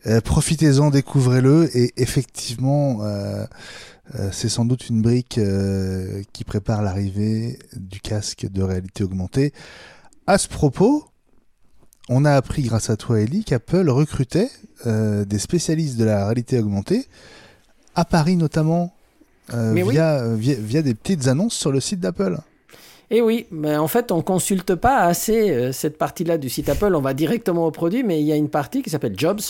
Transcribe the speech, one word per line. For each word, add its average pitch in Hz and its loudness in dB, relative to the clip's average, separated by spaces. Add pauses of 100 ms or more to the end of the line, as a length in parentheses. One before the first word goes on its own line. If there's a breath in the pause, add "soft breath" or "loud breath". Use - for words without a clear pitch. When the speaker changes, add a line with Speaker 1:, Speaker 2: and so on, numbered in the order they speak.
Speaker 1:
Euh, 113 4
profitez-en, 147 4
découvrez-le, 135 4
et 120 2
effectivement, 131 -2
euh, 101 -4 (720 loud breath)
euh, 101 -4
c'est - -4
sans 117 0
doute 123 -2
une 113 2
brique, 120 0
euh, 98 -2 (100)
qui - -12
prépare 107 -2
l'arrivée 104 -2 (180)
du 95 -14
casque - -6
de 95 -4
réalité 92 -4
augmentée. 95 -2 (760 loud breath)
À 190 4
ce - -2
propos, 220 2 (1000)
on 127 2
a 147 6
appris 139 0
grâce 113 0
à 110 2
toi, 113 0
Ellie, 139 0
qu'Apple 165 0
recrutait, 151 0 (380)
euh, 107 0
des 101 -2
spécialistes 160 -2
de 113 4
la 104 2
réalité 120 0
augmentée, 107 -2 (880 loud breath)
à 170 2
Paris 175 2
notamment, 165 0 (600)
euh, 113 0
Speaker 2:
Mais 110 2
oui. 127 0
Speaker 1:
via, 156 2
euh, 117 -2
via, 120 0
via 113 -2
des 135 0
petites 143 -2
annonces 160 0
sur - -2
le 135 2
site 180 -6
d'Apple. 185 -2 (720 loud breath)
Speaker 2:
Eh 226 2
oui, 226 0
mais 151 -2
en 151 0
fait, 240 0
on 165 0
consulte 185 0
pas 247 2
assez, 208 2
euh, 127 0
cette 147 -4
partie-là 165 -2
du 135 -4
site 147 -6
Apple. 202 2
On 151 2
va 135 -2
directement 165 0
au 160 2
produit, 170 -2
mais 175 0
il 151 2
y 156 2
a 151 2
une 151 0
partie 151 -2
qui - -8
s'appelle 131 -4
Jobs. 185 0